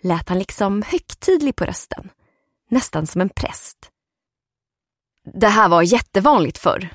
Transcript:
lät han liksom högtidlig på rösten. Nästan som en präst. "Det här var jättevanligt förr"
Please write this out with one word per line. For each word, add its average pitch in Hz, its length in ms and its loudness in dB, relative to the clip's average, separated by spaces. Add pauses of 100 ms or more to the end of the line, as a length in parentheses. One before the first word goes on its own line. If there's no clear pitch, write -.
lät 170 280 -2
han 180 100 0
liksom 202 420 -2
högtidlig 302 720 -2
på - 100 -4
rösten. - 440 -10 (600)
Nästan 156 380 0
som 170 140 -2
en 190 80 0
präst. - 600 -8 (1400)
"Det 202 140 2
här 208 220 4
var 170 120 6
jättevanligt 202 760 2
förr" - 380 -2